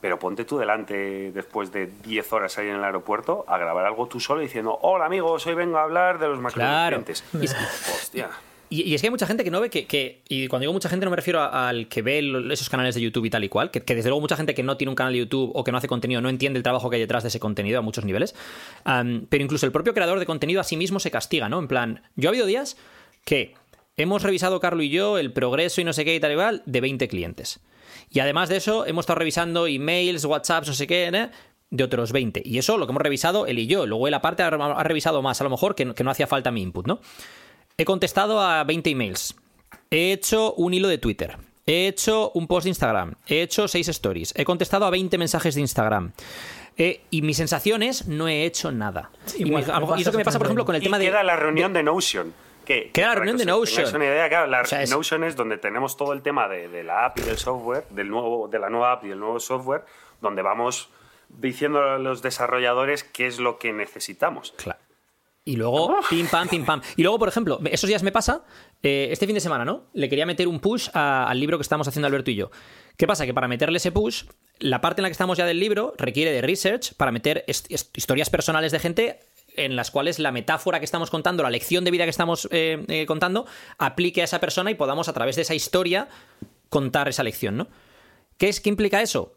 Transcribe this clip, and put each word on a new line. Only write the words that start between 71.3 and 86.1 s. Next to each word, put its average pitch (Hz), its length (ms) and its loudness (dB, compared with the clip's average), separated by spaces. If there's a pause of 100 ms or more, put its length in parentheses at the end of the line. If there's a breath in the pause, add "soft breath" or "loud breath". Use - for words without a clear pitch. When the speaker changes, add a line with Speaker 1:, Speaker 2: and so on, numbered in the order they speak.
Speaker 2:
libro 151 200 2
que 143 40 -2
estamos 151 240 0
haciendo 143 220 0
Alberto 135 240 0
y - 20 0
yo. 101 160 -4 (460 loud breath)
¿Qué 160 100 4
pasa? 156 200 0
Que 123 60 -4
para 127 140 0
meterle 147 300 0
ese 170 160 0
push, 214 320 0 (340)
la 123 220 0
parte 170 220 0
en - 20 0
la 190 40 0
que 170 40 -2
estamos 185 260 0
ya 175 80 2
del 170 140 2
libro 214 380 0
requiere 143 340 2
de 123 100 2
research 190 540 0
para 131 160 2
meter 147 340 0
est-, - 240 -4
est-, - 260 -8
historias 135 320 0
personales 160 440 2
de 156 80 0
gente 175 400 0 (340)
en 135 220 -2
las 120 140 -2
cuales 147 280 0
la 151 140 0
metáfora 160 480 0
que 147 40 -6
estamos 165 260 -4
contando, 170 340 0
la 127 60 2
lección 170 340 0
de 175 80 2
vida 175 120 2
que 165 60 0
estamos, 170 400 0
eh, 160 380 0
eh, 156 180 -2
contando, 180 400 0 (320 loud breath)
aplique 175 420 0
a 170 40 4
esa 170 160 -2
persona 180 300 0
y 220 40 0
podamos 147 340 0
a 156 60 -4
través 127 220 0
de 165 60 0
esa 160 120 0
historia 180 540 2 (600 loud breath)